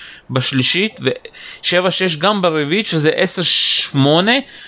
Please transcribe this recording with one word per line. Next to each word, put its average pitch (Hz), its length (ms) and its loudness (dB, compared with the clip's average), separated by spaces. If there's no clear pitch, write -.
בשלישית, 135 720 0
ושבע 180 280 0
שש 180 260 -2
גם 196 260 0
ברביעית, 160 440 0
שזה 156 240 0
עשר 180 320 0
שמונה, 156 920 2